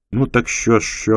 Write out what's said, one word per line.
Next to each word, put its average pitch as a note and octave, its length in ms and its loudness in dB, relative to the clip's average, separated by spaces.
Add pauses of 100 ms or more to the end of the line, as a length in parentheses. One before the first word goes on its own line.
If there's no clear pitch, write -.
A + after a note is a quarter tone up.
(100)
Ну C3 160 0
так A#2+ 220 0
що A#2 320 2
ж, - 60 -8
що - 300 -2